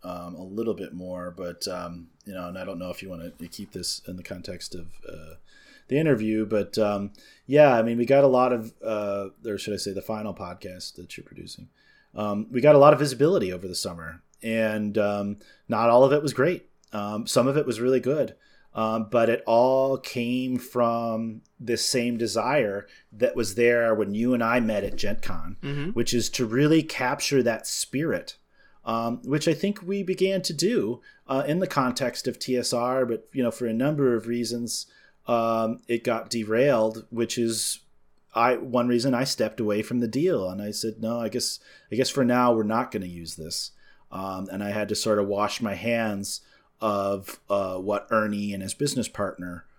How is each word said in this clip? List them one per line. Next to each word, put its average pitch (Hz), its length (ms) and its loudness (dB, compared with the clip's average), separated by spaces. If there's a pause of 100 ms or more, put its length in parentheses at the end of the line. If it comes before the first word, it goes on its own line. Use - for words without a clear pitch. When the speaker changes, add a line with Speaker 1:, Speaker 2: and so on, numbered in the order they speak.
Speaker 1:
um, 87 320 -12
a 85 80 -14
little 104 300 -4
bit 90 180 -10
more, 90 440 -10
but, 87 300 -10
um, 87 440 -10 (140)
you 101 80 -14
know, 90 140 -10
and 90 100 -10
I 92 80 -10
don't 92 140 -8
know 90 120 -6
if - 120 -10
you 95 60 -12
wanna 85 240 -12 (180)
keep - 220 -14
this - 340 -8
in 92 100 -10
the 90 60 -14
context 90 540 -12
of, 87 100 -10 (220)
uh, 80 260 -16 (540)
the 135 120 0
interview, 110 440 2
but, 104 340 -2
um, 101 340 0 (340)
yeah, 143 260 8
I 117 100 6
mean, 117 140 0
we 120 100 0
got 139 180 8
a - 20 8
lot 127 260 6
of, 113 220 -4 (100)
uh, 101 440 -4 (180)
or 101 100 -4
should 104 160 -6
I 98 40 -2
say 98 160 -6
the 95 100 -8
final 107 320 -8
podcast 90 640 -14
that - 200 -16
you're - 60 -14
producing, - 460 -18 (440)
um, 104 380 -4
we 127 100 -2
got 147 140 10
a 143 40 10
lot 147 140 12
of 131 60 4
visibility 135 540 2
over 90 160 -8
the 90 80 -8
summer, 85 440 -10 (220)
and, 107 560 0
um, 101 380 0 (320)
not 117 200 2
all 123 140 10
of 135 100 8
it 147 120 4
was 135 80 -2
great. 156 360 0 (240)
Um, 107 360 -6
some 123 180 4
of 139 100 2
it 151 100 2
was 113 140 -4
really 127 200 2
good, 135 340 -2 (400)
um, 110 340 -2
but 113 200 4
it 117 180 0
all 131 500 4
came 127 600 -2
from 117 840 -2 (180)
this 113 240 -2
same 120 320 0
desire 110 720 0 (240)
that 117 240 0
was 101 180 -2
there 117 400 4
when 101 180 0
you 120 220 2
and 117 80 0
I 117 160 2
met 110 240 0
at 95 140 -2
Gent 101 260 2
Con, 85 400 -2
Speaker 2:
Mm-hmm. 139 280 -4
Speaker 1:
which 117 220 0
is 113 180 0
to 123 160 -2
really 151 360 4
capture 135 600 0
that 113 200 -2
spirit, - 760 -4 (460)
um, 117 380 -2
which 147 240 -2
I 165 80 4
think 196 280 -2
we 196 200 -4
began 185 400 0
to 180 100 -4
do, 143 480 -2 (280)
uh, 135 180 0
in 160 140 0
the 170 80 0
context 127 580 -2
of 117 140 -4
T 127 160 -2
S 123 160 -2
R, 123 340 0
but, 113 260 -4
you 127 120 0
know, 117 80 0
for 120 140 -4
a 110 60 -2
number 131 440 2
of 107 100 -4
reasons, 120 600 -4 (420)
um, 113 600 0
it 117 160 0
got 117 260 -2
derailed, 113 800 2
which 113 260 -2
is 117 440 -2 (520)
I, 117 260 2
one 123 280 0
reason 123 260 2
I 123 120 0
stepped 113 340 -2
away 107 240 0
from 123 160 -4
the 120 80 0
deal, 127 420 0
and 98 140 -8
I 104 80 -6
said, 110 300 -6
"No, 113 180 -4
I 113 100 -4
guess, - 300 -4 (320)
I 110 60 -6
guess 131 120 2
for 135 160 0
now 123 280 4
we're 113 100 2
not 110 300 -2
gonna 95 140 -4
use 85 280 -12
this." - 380 -8 (400)
Um, 95 400 -6
and 101 100 -6
I 101 80 -4
had 104 200 -2
to 107 40 -4
sort 107 240 2
of 101 80 2
wash 101 340 0
my 104 140 -4
hands 107 680 -4 (380)
of, 101 680 -2
uh, 95 280 0
what 101 340 -2
Ernie 104 420 0
and 95 100 -8
his 98 120 -8
business 143 340 -2
partner 90 560 -8 (140)